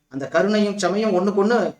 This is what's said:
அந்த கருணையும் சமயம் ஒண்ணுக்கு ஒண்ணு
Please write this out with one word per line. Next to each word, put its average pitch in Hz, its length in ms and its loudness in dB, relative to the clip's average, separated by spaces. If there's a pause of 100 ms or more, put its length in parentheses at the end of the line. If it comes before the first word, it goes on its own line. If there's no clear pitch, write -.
அந்த 135 220 -10
கருணையும் 202 460 0
சமயம் 196 380 0
ஒண்ணுக்கு 196 300 2
ஒண்ணு 220 340 0